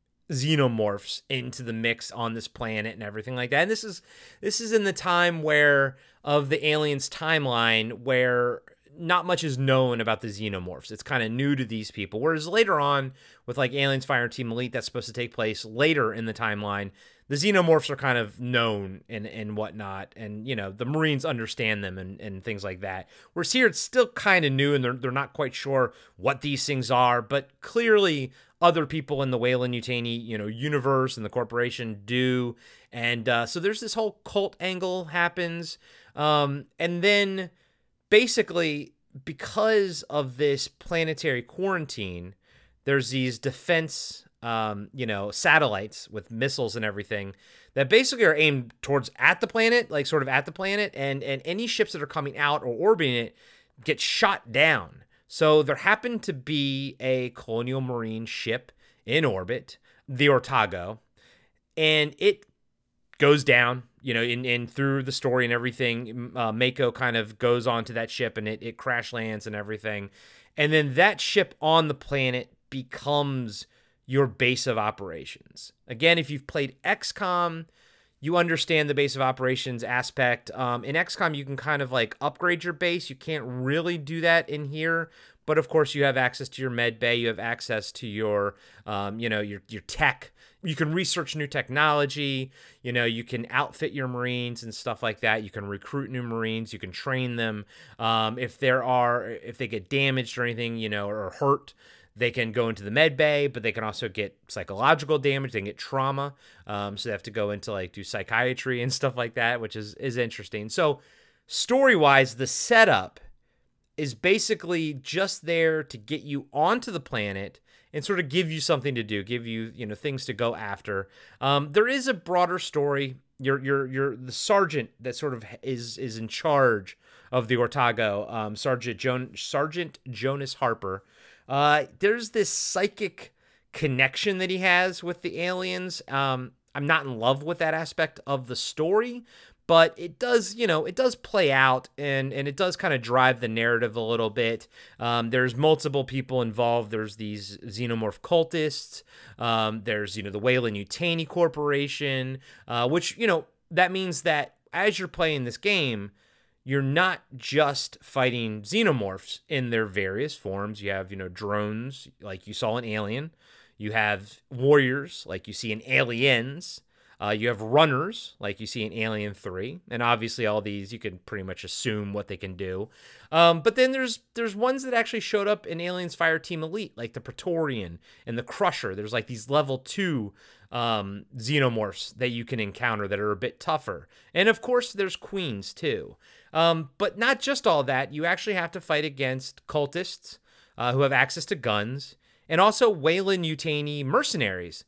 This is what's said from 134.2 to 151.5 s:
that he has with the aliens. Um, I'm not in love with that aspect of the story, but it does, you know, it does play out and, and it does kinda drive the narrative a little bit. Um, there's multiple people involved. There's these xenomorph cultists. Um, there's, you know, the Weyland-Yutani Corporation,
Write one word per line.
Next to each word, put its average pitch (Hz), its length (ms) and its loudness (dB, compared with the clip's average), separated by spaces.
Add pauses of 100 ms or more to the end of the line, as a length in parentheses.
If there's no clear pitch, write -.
that 185 140 -2
he 185 80 -2
has 180 440 2
with 175 200 -6
the 165 180 -6
aliens. 185 640 -4
Um, 135 460 -2 (220)
I'm 139 120 -2
not 151 200 2
in 123 120 -6
love 135 240 2
with 156 180 -4
that 156 120 2
aspect 160 540 -2
of 131 220 -4
the 123 80 -6
story, 226 680 0 (420)
but 165 300 8
it 170 220 -10
does, 233 380 2
you 233 100 0
know, 160 180 4
it 175 100 -6
does 254 200 2
play 180 360 2
out 131 460 6
and, 135 380 -2
and 139 140 -4
it 143 80 -6
does 185 200 0
kinda 151 220 0
drive 123 420 4
the 120 80 -2
narrative 117 480 2
a 117 40 -2
little 113 280 0
bit. 113 400 -2 (320)
Um, 117 300 0
there's 127 260 2
multiple 147 480 4
people 131 380 -2
involved. 117 480 0
There's 107 260 -4
these 104 480 -10
xenomorph 110 560 -4
cultists. 165 800 0 (360)
Um, 113 460 0
there's, 104 340 -4
you 101 40 -6
know, 101 80 -8
the 101 80 -6
Weyland-Yutani 127 880 0
Corporation, 143 1120 -2 (260)